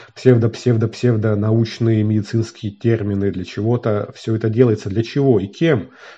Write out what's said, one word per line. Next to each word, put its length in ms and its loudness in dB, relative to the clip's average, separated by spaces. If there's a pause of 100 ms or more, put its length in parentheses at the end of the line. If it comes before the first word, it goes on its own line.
(140)
псевдо-, 340 4
псевдо-, 380 0
псевдонаучные 1160 0
медицинские 680 -2
термины 640 0
для 120 -8
чего-то. 680 -4
Все 220 -4
это 120 -2
делается 400 2
для 140 -2
чего 380 2
и 80 -4
кем? 420 -2 (280)